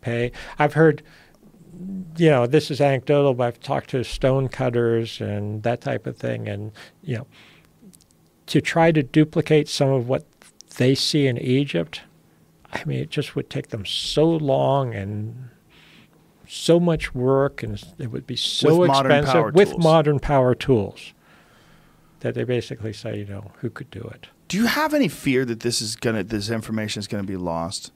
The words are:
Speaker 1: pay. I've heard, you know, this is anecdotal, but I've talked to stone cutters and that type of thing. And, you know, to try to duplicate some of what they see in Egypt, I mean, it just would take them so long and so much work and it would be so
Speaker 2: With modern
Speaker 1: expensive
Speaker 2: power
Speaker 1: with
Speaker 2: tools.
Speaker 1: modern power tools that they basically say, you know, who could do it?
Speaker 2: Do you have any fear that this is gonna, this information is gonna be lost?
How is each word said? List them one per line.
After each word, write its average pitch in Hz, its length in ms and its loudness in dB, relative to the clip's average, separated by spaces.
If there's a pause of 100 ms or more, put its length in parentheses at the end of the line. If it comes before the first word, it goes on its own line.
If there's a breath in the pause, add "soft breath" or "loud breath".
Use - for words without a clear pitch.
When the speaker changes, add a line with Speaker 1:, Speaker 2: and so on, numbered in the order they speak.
Speaker 1:
pay. 120 320 -4 (260 loud breath)
I've 151 140 2
heard, 151 280 6 (1160 soft breath)
you 165 120 6
know, 127 160 6
this 147 240 2
is 135 120 -2
anecdotal, 143 520 4
but 120 140 0
I've 117 140 -6
talked 139 300 -4
to 127 120 -2
stone 135 460 0
cutters 117 720 0
and 104 420 -6
that 117 180 0
type 123 240 -6
of 123 120 -10
thing. 113 320 -6
And, 104 240 -10 (280 loud breath)
you 120 180 -6
know, 131 80 -14 (1200 soft breath)
to - 140 2
try 165 300 2
to 156 100 2
duplicate 156 680 2
some 139 200 0
of 127 200 0
what 135 160 -2 (520)
they 127 180 4
see 147 300 0
in 123 120 0
Egypt, 143 640 -2 (720)
I - 120 -8
mean, 135 140 -4
it 143 100 -8
just - 260 -6
would - 140 -8
take - 200 -8
them 101 160 -10
so - 440 0
long 139 640 0
and 107 560 -8 (1040 soft breath)
so - 260 4
much 170 360 0
work 135 480 2
and 107 180 -8 (160)
it 120 140 -8
would 127 160 -10
be 127 80 -8
so - 420 2
Speaker 2:
With 180 100 6
modern 135 240 4
Speaker 1:
expensive 143 220 4
Speaker 2:
power 156 180 2
Speaker 1:
with 185 200 6
Speaker 2:
tools. - 120 -2
Speaker 1:
modern 151 360 4
power 127 360 4
tools - 580 -2 (1080 soft breath)
that 120 160 -4
they 120 80 -2
basically 113 500 -4
say, 110 260 -8
you 104 60 -10
know, 101 340 -14
who 120 100 -6
could - 220 -16
do - 80 -14 (140)
it? - 140 -20 (200)
Speaker 2:
Do 175 100 -4
you 226 80 2
have 294 280 0
any 285 140 2
fear 135 380 0
that 117 160 -6
this 117 200 -2
is 107 140 -8
gonna, 113 280 -2
this 104 260 -6
information 110 500 -4
is 101 80 -8
gonna 101 160 -6
be 95 140 -6
lost? 85 580 -6